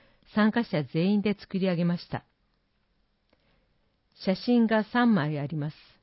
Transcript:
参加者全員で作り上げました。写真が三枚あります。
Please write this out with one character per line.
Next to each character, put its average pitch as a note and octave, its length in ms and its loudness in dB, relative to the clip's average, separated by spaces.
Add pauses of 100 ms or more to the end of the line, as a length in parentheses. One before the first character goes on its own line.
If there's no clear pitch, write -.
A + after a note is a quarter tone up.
(340)
参 G#3+ 160 4
加 A#3 140 -2
者 D#3 180 -4
全 F3 320 0
員 G3+ 80 0
で G3+ 160 -2
作 - 200 -8
り F#3 100 -2
上 F3 80 -2
げ F3 80 0
ま F3 120 0
し - 120 -12
た。 - 160 -10 (1900)
写 F#3+ 200 -2
真 A#3+ 320 2
が G#3+ 180 0
三 A#3+ 300 2
枚 D3+ 240 0
あ C#3+ 80 -6
り D#3 100 -6
ま D3 140 -4
す。 - 60 -16 (260)